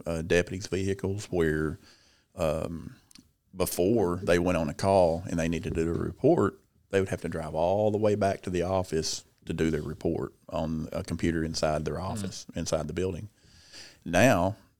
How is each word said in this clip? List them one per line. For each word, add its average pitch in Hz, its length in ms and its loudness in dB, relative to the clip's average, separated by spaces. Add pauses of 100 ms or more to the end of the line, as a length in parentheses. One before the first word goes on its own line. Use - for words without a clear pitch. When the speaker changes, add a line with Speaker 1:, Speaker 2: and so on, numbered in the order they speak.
Speaker 1:
uh, 82 160 -4
deputies' 87 460 0
vehicles 98 640 -4
where, 78 480 0 (560)
um, 80 600 -4 (600)
before 90 640 0
they 87 160 4
went 87 200 2
on 80 120 0
a - 40 -6
call 92 540 4
and 85 120 -2
they 82 80 2
needed 82 260 -2
to 82 120 0
do 82 40 0
a 82 80 0
report, 135 640 2 (300)
they 98 100 2
would 95 100 0
have 90 120 -4
to 85 80 -6
drive 80 260 -6
all 95 360 4
the 104 60 0
way 104 180 4
back 98 260 0
to - 80 -6
the 87 120 0
office 90 600 -2 (220)
to - 80 -4
do 82 180 2
their 76 100 0
report 78 520 -4 (160)
on 80 420 -4
a 85 120 -4
computer 82 400 -2
inside 78 420 -2
their 73 100 -4
Speaker 2:
Mm. 85 80 -6
Speaker 1:
office, 95 420 -8 (100)
inside 78 320 -4
the 78 60 -8
building. 90 360 -4 (720)
Now 95 520 4 (240)